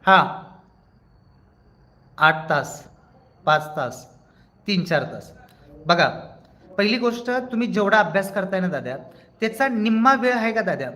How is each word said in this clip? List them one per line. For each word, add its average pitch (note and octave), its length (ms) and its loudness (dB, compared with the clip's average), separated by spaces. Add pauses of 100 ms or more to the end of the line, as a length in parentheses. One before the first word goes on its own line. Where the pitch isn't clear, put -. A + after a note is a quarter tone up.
हा, F#3+ 360 4 (1800)
आठ D#3 320 2
तास, - 380 -4 (560)
पाच D3+ 320 0
तास, - 400 -10 (500)
तीन F#3+ 180 0
चार D3+ 180 0
तास. B2+ 300 -14 (540)
बघा, E3 440 0 (480)
पहिली G#3+ 200 2
गोष्ट, A#3+ 320 -4
तुम्ही B3 380 -2
जेवढा G3+ 300 2
अभ्यास G3 360 0
करताय F#3+ 260 -2
ना F#3 80 -2
दादा, C3 280 -6 (440)
त्याचा A3+ 280 0
निम्मा A3+ 460 2
वेळ B3 200 2
आहे A3+ 180 0
का A3 80 -2
दादा C#3+ 360 -4